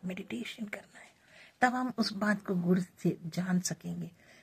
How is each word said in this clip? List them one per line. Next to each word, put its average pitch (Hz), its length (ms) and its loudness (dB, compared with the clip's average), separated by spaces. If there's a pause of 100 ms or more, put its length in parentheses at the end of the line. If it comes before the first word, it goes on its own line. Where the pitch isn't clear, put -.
मेडिटेशन 214 600 -6
करना - 340 -12
है, - 120 -20 (500)
तब 247 120 4
हम 254 240 -2
उस 214 160 0
बात 208 320 0
को 196 100 0
गुण 180 260 4 (220)
से 170 220 2
जान 180 340 0
सकेंगे। 175 520 -6 (320)